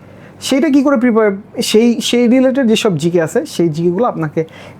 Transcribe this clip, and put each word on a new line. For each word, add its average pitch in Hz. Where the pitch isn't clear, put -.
সেইটা 277
কী 269
করে 277
প্রিপেয়ার, 214
সেই, 226
সেই 240
রিলেটেড 262
যেসব 214
জিকে 165
আছে, 240
সেই 170
জিকেগুলো 175
আপনাকে 160